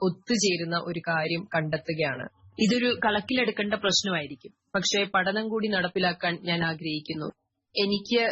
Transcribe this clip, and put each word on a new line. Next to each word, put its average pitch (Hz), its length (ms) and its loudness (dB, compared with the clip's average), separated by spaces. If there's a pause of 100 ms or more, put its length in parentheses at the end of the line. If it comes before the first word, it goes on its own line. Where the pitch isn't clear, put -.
ഒത്തുചേരുന്ന 180 760 0
ഒരു 170 220 -4
കാര്യം 165 460 0
കണ്ടെത്തുകയാണ്. 156 800 -2 (340)
ഇതൊരു 240 360 4
കണക്കിലെടുക്കേണ്ട 208 800 0
പ്രശ്നമായിരിക്കും, 185 800 -2 (220)
പക്ഷേ 196 280 2
പഠനം 196 460 0
കൂടി 220 180 0
നടപ്പിലാക്കാൻ 180 760 0
ഞാൻ 170 220 0
ആഗ്രഹിക്കുന്നു. 156 640 -4 (460)
എനിക്ക് 202 560 2